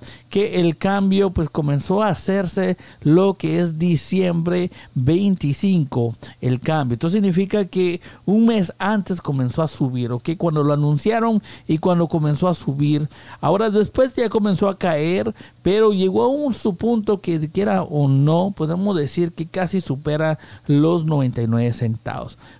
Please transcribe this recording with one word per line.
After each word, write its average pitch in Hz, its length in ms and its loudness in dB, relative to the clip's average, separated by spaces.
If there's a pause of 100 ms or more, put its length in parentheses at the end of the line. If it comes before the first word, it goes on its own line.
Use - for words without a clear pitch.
(300)
que 196 300 0
el 170 160 2
cambio, 196 540 2
pues, 170 200 -2
comenzó 147 520 0
a 220 60 2
hacerse 185 720 -2 (240)
lo 180 320 4
que 160 260 -2
es 170 180 -2
diciembre 175 920 0 (240)
veinticinco, 151 1200 0 (240)
el 127 220 -2
cambio. 147 320 0
Esto 156 160 -2
significa 196 560 0
que 175 340 -2 (260)
un 214 200 4
mes 220 340 2
antes 196 400 -2
comenzó 135 420 -2
a 160 60 0
subir, 123 460 -4
¿ok? 123 240 -6
Cuando 151 260 0
lo 147 80 2
anunciaron 208 720 0 (240)
y 160 120 0
cuando 170 280 2
comenzó 151 400 0
a 175 60 2
subir. 147 560 -2 (320)
Ahora 202 280 2
después 214 460 0
ya 240 140 0
comenzó 202 400 0
a 196 80 -6
caer, 180 560 -2 (280)
pero 208 300 4
llegó 190 320 2
a 240 60 4
un 277 240 0
su 196 220 -2
punto 214 440 0
que, 156 300 -2
quiera 196 340 0
o 147 240 0
no, 156 480 2
podemos 180 400 -2
decir 170 380 -2
que 170 120 -8
casi 180 360 -4
supera 151 580 -2 (280)
los 156 360 4
noventa 135 380 0
y 113 60 -2
nueve 117 260 0
centavos. - 640 -6 (220)